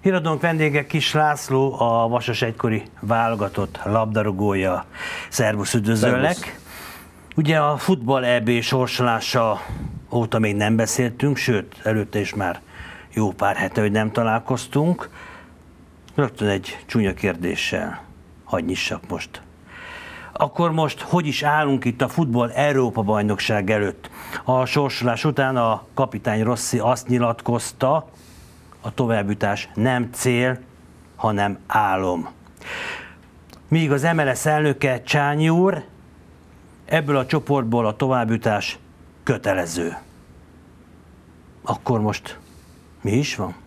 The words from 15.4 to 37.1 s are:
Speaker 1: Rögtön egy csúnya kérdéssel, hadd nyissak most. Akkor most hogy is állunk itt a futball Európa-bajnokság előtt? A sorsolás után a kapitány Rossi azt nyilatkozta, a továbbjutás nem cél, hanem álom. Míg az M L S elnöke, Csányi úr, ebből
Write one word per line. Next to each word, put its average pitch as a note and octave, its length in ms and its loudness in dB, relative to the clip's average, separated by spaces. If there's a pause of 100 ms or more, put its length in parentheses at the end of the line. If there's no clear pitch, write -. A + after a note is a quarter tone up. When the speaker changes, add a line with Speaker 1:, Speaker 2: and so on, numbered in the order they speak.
Speaker 1:
Rögtön A2 340 0
egy G2 380 -2
csúnya G2+ 280 0
kérdéssel, F2 880 -4 (420)
hadd - 200 -2
nyissak F2+ 440 -6
most. - 340 -10 (920)
Akkor E3+ 380 0
most D#3 300 0
hogy E3+ 260 2
is C#3 160 -2
állunk D3 420 2
itt A#2+ 180 0
a B2 60 0
futball A#2+ 420 2
Európa-bajnokság G#2+ 1200 2
előtt? G2+ 400 -2 (340)
A B2+ 200 2
sorsolás B2 600 0
után C3+ 320 2
a A2+ 260 2 (120)
kapitány A2 480 0
Rossi A#2+ 360 0
azt A#2+ 300 0
nyilatkozta, B2 1000 0 (720)
a A2+ 140 -10
továbbjutás G#2 800 -2
nem A#2+ 380 0
cél, B2 460 0 (580)
hanem G2+ 500 0
álom. F#2+ 640 0 (1400)
Míg D#3 240 4
az C#3 100 2
M E3 180 2
L C3+ 140 2
S - 120 -4
elnöke, D3 560 2
Csányi D3 460 2
úr, F#3 360 2 (1000)
ebből D3+ 320 2